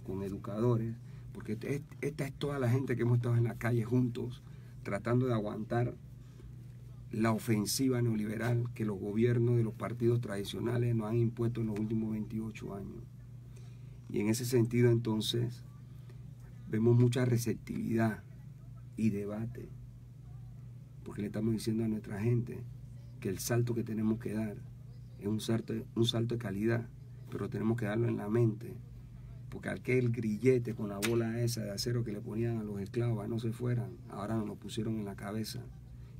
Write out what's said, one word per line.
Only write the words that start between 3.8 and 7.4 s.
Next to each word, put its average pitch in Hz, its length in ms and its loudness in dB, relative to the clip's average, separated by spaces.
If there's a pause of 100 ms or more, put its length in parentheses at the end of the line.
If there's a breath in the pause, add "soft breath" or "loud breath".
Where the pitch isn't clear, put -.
juntos, 120 580 0 (400 loud breath)
tratando 117 440 2
de 127 80 4
aguantar 107 600 0 (1160 loud breath)
la 110 220 4
ofensiva 117 720 2